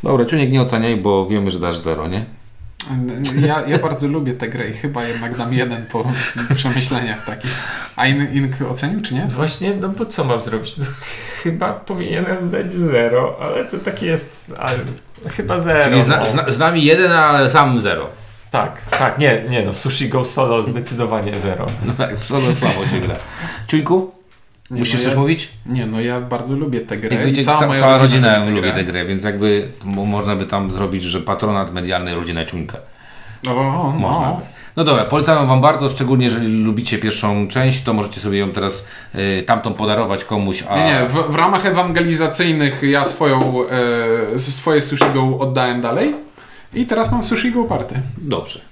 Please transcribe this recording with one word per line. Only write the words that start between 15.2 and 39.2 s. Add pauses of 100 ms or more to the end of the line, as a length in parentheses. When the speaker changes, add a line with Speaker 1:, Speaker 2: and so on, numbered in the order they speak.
Speaker 3:
chyba
zero,
Speaker 1:
Czyli
zna-,
Speaker 3:
no.
Speaker 1:
zna-,
z
nami
jeden,
ale
sam
zero. (440)
Speaker 3:
Tak, (180)
tak,
nie,
nie,
no,
Sushi
Go
Solo
zdecydowanie
zero. (200)
Speaker 1:
No
tak,
w
solo
słabo
się
gra. (520)
Ciuńku? (600)
Speaker 2:
Nie,
Speaker 1:
Musisz
Speaker 2:
no
Speaker 1:
coś
Speaker 2:
ja,
Speaker 1:
mówić? (160)
Speaker 2:
nie,
no
ja
bardzo
lubię
tę
grę
Speaker 1:
Jak
Speaker 2:
i
Speaker 1:
wiecie,
Speaker 2:
cała
Speaker 1:
ca-,
Speaker 2:
moja
Speaker 1:
cała
Speaker 2:
rodzina
Speaker 1:
rodzina
Speaker 2:
lubi
tę
Speaker 1:
lubi
Speaker 2:
grę. (120)
Speaker 1:
tę
grę,
więc
jakby (120)
mo-,
można
by
tam
zrobić,
że
patronat
medialny
rodzina
Ciuńka. (680)
Speaker 2:
O,
o,
Speaker 1:
Można
Speaker 2:
no.
Speaker 1:
by. (340)
No
dobra,
polecam
wam
bardzo,
szczególnie
jeżeli
lubicie
pierwszą
część,
to
możecie
sobie
ją
teraz, (300)
y,